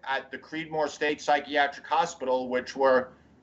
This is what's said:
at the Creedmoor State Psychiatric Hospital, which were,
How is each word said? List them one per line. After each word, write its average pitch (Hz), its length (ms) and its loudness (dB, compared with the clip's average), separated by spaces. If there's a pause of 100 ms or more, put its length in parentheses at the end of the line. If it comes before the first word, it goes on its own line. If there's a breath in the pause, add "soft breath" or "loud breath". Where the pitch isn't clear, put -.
at 135 240 -4
the - 80 -10
Creedmoor 156 500 -4
State 151 320 -2
Psychiatric 143 640 0
Hospital, 131 640 0
which 123 260 -4
were, 131 340 4 (340 soft breath)